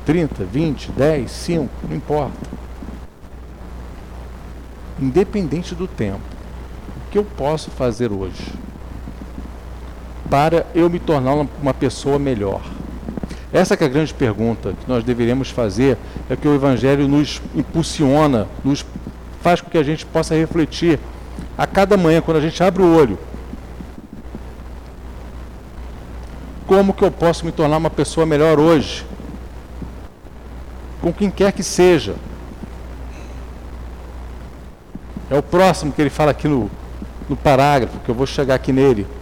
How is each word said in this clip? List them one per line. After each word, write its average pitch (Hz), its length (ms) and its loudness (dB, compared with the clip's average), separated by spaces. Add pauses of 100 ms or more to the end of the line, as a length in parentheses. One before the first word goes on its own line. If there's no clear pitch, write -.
Trinta, 151 400 0
vinte, 131 480 -2
dez, 135 380 2
cinco, - 420 -2 (160)
não 151 80 -4
importa. 147 540 -4 (2500)
Independente 170 760 0
do 180 120 -4
tempo, 104 340 -4 (840)
o - 40 -12
que - 60 -2
eu 208 80 2
posso 151 460 -2
fazer 120 420 0
hoje 95 400 -6 (1800)
para 156 460 4
eu 170 160 6
me 175 80 -2
tornar 139 340 2
uma, 147 160 2 (140)
uma 135 120 2
pessoa 139 440 0
melhor? 107 420 0 (920)
Essa 185 280 4
que - 40 2
é 160 40 4
a 131 40 2
grande 147 220 2
pergunta 110 680 0
que - 80 -10
nós 123 160 2
deveríamos 120 480 0
fazer, 117 460 2 (320)
é - 80 0
que - 100 -2
o 147 80 6
Evangelho 135 540 4
nos 143 320 2 (140)
impulsiona, 139 920 4 (160)
nos 139 220 0 (560)
faz 175 220 4
com - 80 -16
que 175 80 2
a 156 40 6
gente 147 220 0
possa 160 300 0
refletir 160 680 2 (560)
a 143 100 0
cada 196 300 4
manhã, 165 240 6
quando 160 160 2
a 156 60 6
gente 160 200 0
abre 185 200 4
o 170 120 8
olho. 127 240 8 (3500)
Como 196 260 6
que - 100 2
eu 190 80 6
posso 165 340 2
me 165 60 -2
tornar 156 280 2
uma 160 120 2
pessoa 156 360 0
melhor 156 340 6
hoje? 151 440 4 (2000)
Com - 100 0
quem 202 200 0
quer 190 220 4
que - 100 -4
seja. 165 520 4 (3250)
É 135 80 2
o 143 60 4
próximo 175 500 4
que - 80 -2
ele 143 100 4
fala 151 220 2
aqui - 160 0
no, 123 200 2 (600)
no 139 80 -2
parágrafo, 139 640 4
que - 80 -4
eu 123 60 0
vou 131 120 2
chegar 135 300 2
aqui 131 160 0
nele. 131 340 6 (160)